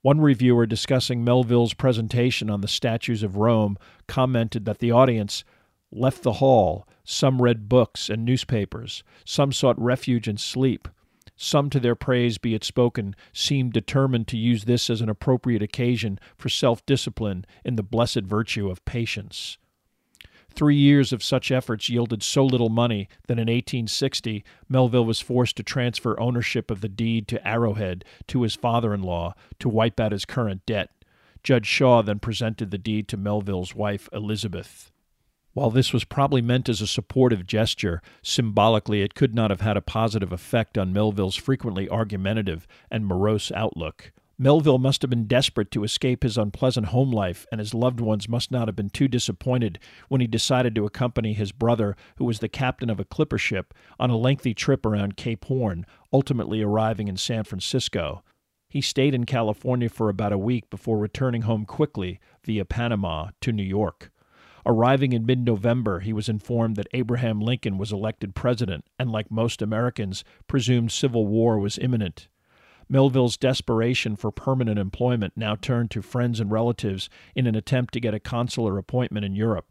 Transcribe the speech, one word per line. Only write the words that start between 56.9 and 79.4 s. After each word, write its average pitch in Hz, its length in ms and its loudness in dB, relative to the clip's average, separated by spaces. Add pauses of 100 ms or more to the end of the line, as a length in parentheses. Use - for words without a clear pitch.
in 92 100 -6
San 110 260 -4
Francisco. 95 800 -4 (460)
He 143 100 -4
stayed 135 340 0
in 120 120 -2
California 120 640 -2
for 110 180 0
about 101 240 0
a 98 60 0
week 113 320 -2
before 110 260 -2
returning 113 460 -2
home 107 240 -2
quickly 95 520 -4 (240)
via 104 220 -2
Panama 98 640 -4 (140)
to 120 100 -2
New 104 100 -2
York. 95 480 -4 (540)
Arriving 123 480 4
in 113 140 0
mid-November, 117 720 0
he 110 120 -6
was 107 160 -4
informed 113 480 -2
that 101 160 -6
Abraham 120 480 -2
Lincoln 110 380 -2
was 101 120 -4
elected 104 440 -6
president 113 500 -2 (120)
and, 123 140 -2
like 110 180 -4
most 113 320 -2
Americans, 110 600 -2 (240)
presumed 117 460 2
civil 117 340 0
war 110 320 2
was 101 200 -2
imminent. 113 500 -4 (600)
Melville's 131 480 4
desperation 120 800 0
for 107 160 -4
permanent 120 480 0
employment 107 560 0
now 107 220 -2
turned 117 340 -2
to 101 120 -6
friends 120 360 -2
and 104 140 -2
relatives 110 560 -2 (260)
in 131 140 0
an 110 80 0
attempt 123 380 -2
to 117 60 -4
get 110 140 -2
a 107 60 -6
consular 117 580 -2
appointment 104 460 -2
in 98 100 -4
Europe. 104 360 -2